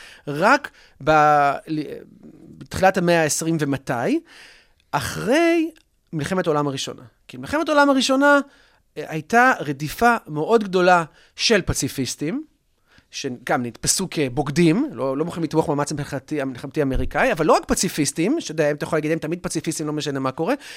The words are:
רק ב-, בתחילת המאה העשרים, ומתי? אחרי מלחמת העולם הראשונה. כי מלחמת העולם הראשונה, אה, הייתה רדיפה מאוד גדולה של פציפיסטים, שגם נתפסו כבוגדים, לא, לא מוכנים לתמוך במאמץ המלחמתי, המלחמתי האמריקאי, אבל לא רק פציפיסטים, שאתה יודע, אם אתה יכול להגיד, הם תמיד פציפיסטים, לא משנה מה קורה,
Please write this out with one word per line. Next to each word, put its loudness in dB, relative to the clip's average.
רק 2
ב-, 4
בתחילת 0
המאה 4
העשרים, 0
ומתי? -2
אחרי 0
מלחמת -2
העולם 0
הראשונה. -8
כי -18
מלחמת -4
העולם 4
הראשונה, 4
אה, -10
הייתה 2
רדיפה 0
מאוד 0
גדולה 4
של 2
פציפיסטים, -4
שגם -4
נתפסו -4
כבוגדים, 2
לא, -4
לא -2
מוכנים -8
לתמוך 0
במאמץ -2
המלחמתי, -6
המלחמתי -6
האמריקאי, 0
אבל 0
לא 6
רק 2
פציפיסטים, -2
שאתה -10
יודע, 0
אם -2
אתה -8
יכול -2
להגיד, 0
הם 0
תמיד -6
פציפיסטים, -6
לא -4
משנה -4
מה -2
קורה, -2